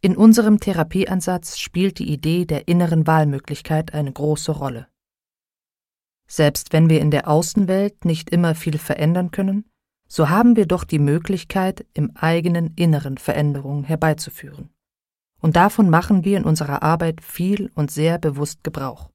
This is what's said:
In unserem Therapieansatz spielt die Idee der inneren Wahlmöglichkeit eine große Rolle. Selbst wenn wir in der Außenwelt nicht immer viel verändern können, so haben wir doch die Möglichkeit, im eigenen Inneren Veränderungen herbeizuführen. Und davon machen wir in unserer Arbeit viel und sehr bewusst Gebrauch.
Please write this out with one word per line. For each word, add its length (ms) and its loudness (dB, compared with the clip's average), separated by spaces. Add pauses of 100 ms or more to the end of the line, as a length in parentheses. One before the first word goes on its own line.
In 160 2
unserem 420 6
Therapieansatz 1000 -4
spielt 400 -4
die 120 -6
Idee 340 -2
der 220 -6
inneren 380 2
Wahlmöglichkeit 880 -2
eine 180 -4
große 400 -4
Rolle. 360 -8 (1400)
Selbst 460 -2
wenn 160 6
wir 100 4
in 100 2
der 180 -2
Außenwelt 800 0
nicht 240 -2
immer 240 4
viel 240 -4
verändern 540 -2
können, 340 -2 (420)
so 220 0
haben 260 6
wir 100 4
doch 180 -2
die 160 -2
Möglichkeit, 960 -2
im 220 -4
eigenen 600 0
Inneren 420 0
Veränderungen 640 -4
herbeizuführen. 880 -4 (680)
Und 160 0
davon 340 4
machen 360 2
wir 120 0
in 80 -2
unserer 380 -2
Arbeit 380 0
viel 540 -4
und 160 -2
sehr 260 0
bewusst 460 -6
Gebrauch. 520 -10